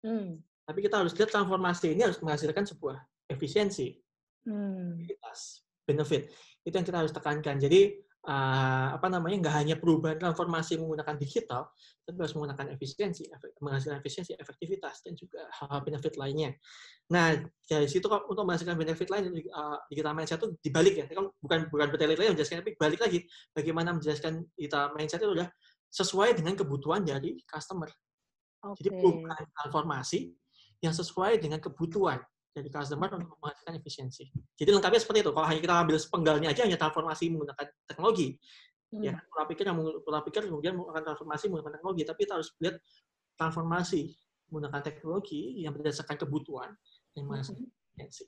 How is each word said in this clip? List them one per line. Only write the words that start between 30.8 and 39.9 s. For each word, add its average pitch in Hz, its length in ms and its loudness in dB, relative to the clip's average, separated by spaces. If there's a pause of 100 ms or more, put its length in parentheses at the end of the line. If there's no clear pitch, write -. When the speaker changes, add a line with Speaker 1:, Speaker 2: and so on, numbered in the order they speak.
Speaker 2:
sesuai 185 480 2
dengan 156 180 -2
kebutuhan 165 640 0 (320)
dari 139 160 -10
customer 147 400 -4
Speaker 1:
Hmm. 175 160 -6
Speaker 2:
untuk - 160 -18
menghasilkan 151 400 -12
efisiensi. 131 480 -12 (260)
Jadi 156 160 4
lengkapnya 202 300 8
seperti 214 240 2
itu. 156 80 4
Kalau 156 160 2
hanya 160 100 2
kita 175 160 4
ambil 165 220 6
sepenggalnya 156 560 4
aja, 240 100 2
hanya 185 140 4
transformasi 160 560 0
menggunakan 147 340 -4 (160)
teknologi. 170 540 2 (560)
Speaker 1:
Hmm. 214 100 -6
Speaker 2:
Ya, 139 120 -2 (120)
pola 151 220 -2
pikir 175 180 -4
yang 185 80 0
menggu-, 160 300 -2